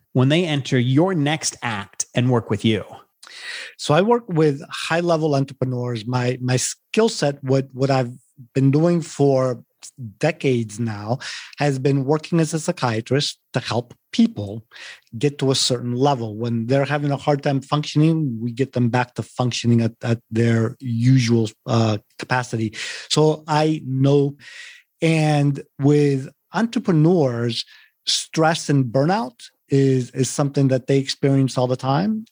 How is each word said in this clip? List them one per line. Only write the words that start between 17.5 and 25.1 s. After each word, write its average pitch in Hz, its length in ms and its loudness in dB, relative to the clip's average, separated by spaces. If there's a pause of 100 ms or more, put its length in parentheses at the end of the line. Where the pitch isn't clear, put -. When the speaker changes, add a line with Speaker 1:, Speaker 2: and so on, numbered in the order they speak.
Speaker 2:
functioning, 151 800 0
we 120 120 -6
get 127 200 -2
them 123 160 2
back 123 260 0
to 113 80 -6
functioning 117 600 0
at, 117 100 0 (100)
at 117 180 -2 (100)
their 113 500 0
usual, 117 680 2 (180)
uh, 113 320 2 (200)
capacity. 113 560 -4 (340)
So 156 380 2
I 156 380 0
know, 139 520 2 (640)
and 151 640 2 (160)